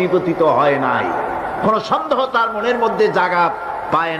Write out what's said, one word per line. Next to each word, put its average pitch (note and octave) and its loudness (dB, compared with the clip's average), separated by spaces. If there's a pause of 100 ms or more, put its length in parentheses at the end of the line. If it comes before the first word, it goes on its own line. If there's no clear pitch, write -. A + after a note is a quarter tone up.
নিপতিত F3 2 (140)
হয় C#3+ 4
নাই, B2 0 (580)
কোনো G#3+ 2 (120)
সন্দেহ C#4 0 (160)
তার A3+ 2
মনের A#3 -2
মধ্যে G#3+ 2 (120)
জায়গা F3 2 (500)
পায় D#3+ 0